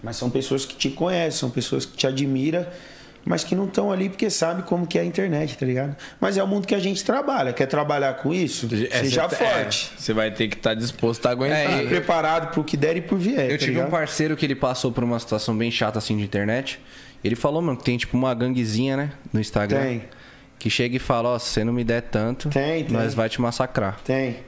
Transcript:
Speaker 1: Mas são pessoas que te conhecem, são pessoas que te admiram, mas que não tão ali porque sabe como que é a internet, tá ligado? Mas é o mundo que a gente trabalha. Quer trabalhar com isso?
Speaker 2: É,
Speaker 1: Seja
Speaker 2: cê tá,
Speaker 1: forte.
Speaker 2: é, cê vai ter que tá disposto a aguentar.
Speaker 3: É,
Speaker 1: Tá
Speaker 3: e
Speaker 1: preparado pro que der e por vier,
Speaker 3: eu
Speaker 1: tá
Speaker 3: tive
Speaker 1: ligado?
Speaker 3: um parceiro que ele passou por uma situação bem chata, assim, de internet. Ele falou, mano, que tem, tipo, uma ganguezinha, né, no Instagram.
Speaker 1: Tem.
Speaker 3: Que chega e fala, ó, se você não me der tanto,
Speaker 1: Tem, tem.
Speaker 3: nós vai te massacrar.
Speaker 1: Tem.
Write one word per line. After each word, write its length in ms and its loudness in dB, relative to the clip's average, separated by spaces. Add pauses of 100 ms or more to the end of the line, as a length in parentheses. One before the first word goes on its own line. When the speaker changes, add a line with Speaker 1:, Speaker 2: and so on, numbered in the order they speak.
Speaker 1:
Mas 140 -8
são 120 0
pessoas 340 0
que 120 -10
te 160 -2
conhecem, 480 0
são 100 -2
pessoas 380 -2
que 100 -18
te 80 0
admiram, 580 2 (640)
mas 160 0
que 120 0
não 100 2
tão 260 0
ali 160 0
porque 220 -2
sabe 320 0
como 240 0
que 140 0
é 20 2
a 40 0
internet, 520 0
tá 80 -2
ligado? 300 0 (260)
Mas 160 2
é 60 4
o 40 0
mundo 200 0
que 80 2
a 40 2
gente 240 0
trabalha. 500 0
Quer 120 4
trabalhar 520 2
com 140 0
isso? 360 0 (240)
Speaker 2:
É, 80 2
Speaker 1:
Seja 280 2
Speaker 2:
cê 80 0
tá, 160 2
Speaker 1:
forte. 460 0
Speaker 2:
é, 20 -18
cê 140 -2
vai 160 2
ter 180 0
que 100 -4
tá 180 2
disposto 500 0
a 60 6
aguentar. 260 0
Speaker 3:
É, 100 2 (100)
Speaker 1:
Tá 60 0
Speaker 3:
e 40 -2
Speaker 1:
preparado 640 2
pro 120 0
que 140 -2
der 200 2
e 40 -4
por 160 0
vier, 280 2
Speaker 3:
eu 80 2
Speaker 1:
tá 40 0
Speaker 3:
tive 140 0
Speaker 1:
ligado? 160 2
Speaker 3:
um 40 -2
parceiro 460 0
que 80 0
ele 80 2
passou 380 0
por 120 0
uma 160 0
situação 380 -2
bem 140 0
chata, 260 0
assim, 180 -2
de 80 0
internet. 560 -2 (440)
Ele 120 2
falou, 280 0
mano, 160 0
que 40 -16
tem, 140 2
tipo, 180 -4
uma 200 2
ganguezinha, 600 0
né, 160 -4 (220)
no 60 2
Instagram. 420 0
Speaker 1:
Tem. 220 -2 (560)
Speaker 3:
Que 100 -2
chega 260 0
e 40 2
fala, 300 2
ó, 100 0
se 100 -6
você 140 0
não 100 0
me 100 0
der 180 2
tanto, 480 -2
Speaker 1:
Tem, 360 0
tem. 100 -2
Speaker 3:
nós 200 0
vai 120 2
te 140 -2
massacrar. 600 0
Speaker 1:
Tem. 340 0 (100)